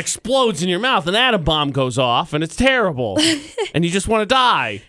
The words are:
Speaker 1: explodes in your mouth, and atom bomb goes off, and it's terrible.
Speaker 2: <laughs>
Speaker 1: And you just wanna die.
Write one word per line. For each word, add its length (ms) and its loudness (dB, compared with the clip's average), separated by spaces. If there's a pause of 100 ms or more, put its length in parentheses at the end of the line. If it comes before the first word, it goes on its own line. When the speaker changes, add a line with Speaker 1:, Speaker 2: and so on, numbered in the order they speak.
Speaker 1:
explodes 560 0
in 60 -2
your 100 0
mouth, 300 0
and 80 0
atom 260 2
bomb 300 0
goes 260 -2
off, 340 0
and 120 -2
it's 120 -10
terrible. 680 0
Speaker 2:
<laughs> 60 4 (460)
Speaker 1:
And 100 2
you 60 0
just 180 -2
wanna 160 2
die. 640 2